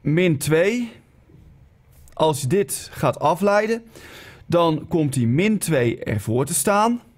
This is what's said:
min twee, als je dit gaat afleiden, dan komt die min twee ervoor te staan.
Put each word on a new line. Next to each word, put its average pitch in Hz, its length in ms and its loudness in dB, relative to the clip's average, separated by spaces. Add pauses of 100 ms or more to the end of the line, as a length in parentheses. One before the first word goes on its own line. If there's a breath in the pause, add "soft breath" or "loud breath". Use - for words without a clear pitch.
min 160 360 2
twee, 202 540 0 (1200)
als 156 280 0
je 131 60 -4
dit 190 440 -2
gaat - 280 -2
afleiden, 202 640 0 (600 loud breath)
dan 170 420 2
komt 151 260 0
die 123 140 0
min 190 300 2
twee 123 460 0
ervoor 113 420 -2
te 175 80 -8
staan. 214 480 0 (160)